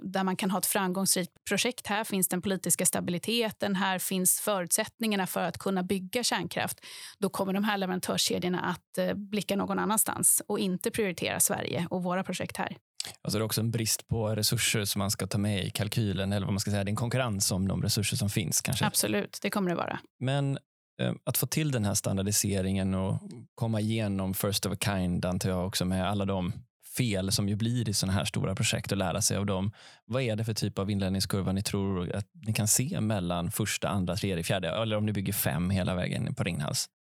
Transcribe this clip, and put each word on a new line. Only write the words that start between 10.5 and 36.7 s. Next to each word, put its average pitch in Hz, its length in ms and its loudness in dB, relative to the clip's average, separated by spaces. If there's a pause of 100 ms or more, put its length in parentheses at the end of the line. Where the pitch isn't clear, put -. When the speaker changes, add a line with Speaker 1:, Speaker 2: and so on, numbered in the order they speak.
Speaker 1:
inte 196 320 0
prioritera 175 480 -2
Sverige - 500 0
och 180 140 -2
våra 180 200 0
projekt - 340 -6
här. 190 200 -6 (440)
Speaker 2:
Alltså - 180 -2
det - 40 2
är - 20 0
också 107 160 0
en 113 100 0
brist 113 360 -2
på 110 280 0
resurser 107 500 2
som 101 140 -2
man 98 120 2
ska 95 160 -2
ta 110 100 0
med 101 280 2
i 101 40 -4
kalkylen, 101 640 0
eller 98 120 0
vad 101 80 0
man 95 60 0
ska 101 120 -2
säga, 101 120 2
det 98 60 -2
är - 20 -2
en 107 40 0
konkurrens 120 560 0
om 95 160 2
de 90 160 2
resurser 107 340 0
som 101 120 0
finns - 320 0
kanske. - 240 0
Speaker 1:
Absolut, - 560 0
det 202 80 -2
kommer 190 200 0
det 170 60 0
vara. - 240 -2 (200)
Speaker 2:
Men, 139 380 2 (440)
eh, 62 120 2 (120)
att 120 120 -2
få 127 100 2
till 156 240 0
den 110 140 2
här 101 80 2
standardiseringen 98 1000 2
och 98 280 0 (340)
komma 113 260 0
igenom 101 520 0
first 98 320 0
of 98 80 0
a - 20 -2 (100)
kind, 92 400 0
antar 92 240 0
jag 92 180 0
också, 90 180 -2
med 92 240 2
alla 101 160 0
de 98 280 0 (440)
fel 98 340 0
som 101 180 2
ju 107 60 0
blir 113 340 0
i 98 40 0
såna 98 200 2
här 95 120 2
stora 98 300 0
projekt - 360 0
och 98 60 2
lära 95 240 0
sig - 160 2
av 101 80 0
dem. 101 260 0 (340)
Vad 123 160 -2
är 110 140 0
det 110 100 -2
för 113 80 0
typ - 260 -2
av 98 120 0
inlärningskurva 95 600 0
ni 98 120 2
tror 98 520 0
att 101 180 -4
ni 110 200 -4
kan 107 140 2
se 131 340 2
mellan 87 500 0
första, - 380 -2
andra, 90 260 0
tredje, 90 280 0
fjärde, 95 260 0
eller 107 280 0
om 104 80 2
ni 107 80 0
bygger 98 200 0
fem 87 360 0
hela 92 260 2
vägen 92 400 -2
på - 80 -2
Ringhals? 85 460 -2 (220)